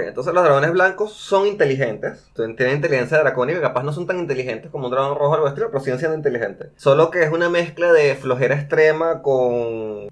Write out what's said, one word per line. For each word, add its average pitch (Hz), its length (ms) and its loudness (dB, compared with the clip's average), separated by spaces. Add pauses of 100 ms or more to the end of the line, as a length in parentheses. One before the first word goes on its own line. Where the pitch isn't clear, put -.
entonces 147 260 -6
los 180 80 4
dragones 147 300 4
blancos 185 400 0
son 196 360 0
inteligentes, 135 880 -2
tienen, 113 220 -6
tienen 131 220 0
inteligencia 147 420 0
dracónica, 143 400 0
capaz 127 240 -2
no 147 80 -4
son 175 160 -8
tan 185 120 -4
inteligentes 127 520 -6
como 139 140 -8
un 123 60 -4
dragón 139 260 -2
rojo 147 140 2
o 160 40 2
algo 151 120 2
así, 143 100 -6
pero 202 240 -4
siguen 127 180 -4
siendo 160 160 -2
inteligentes. 120 640 -4
Solo 151 340 4
que 180 120 2
es 151 100 0
una 170 160 0
mezcla 170 420 0
de 147 240 6
flojera 127 400 0
extrema 156 640 2
con 117 920 -2